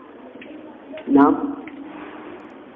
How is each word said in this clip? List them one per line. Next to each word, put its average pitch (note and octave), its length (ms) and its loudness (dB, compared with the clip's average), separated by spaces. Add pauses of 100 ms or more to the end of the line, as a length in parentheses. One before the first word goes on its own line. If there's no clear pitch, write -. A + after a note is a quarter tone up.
(1080)
Naam. - 480 6 (1200)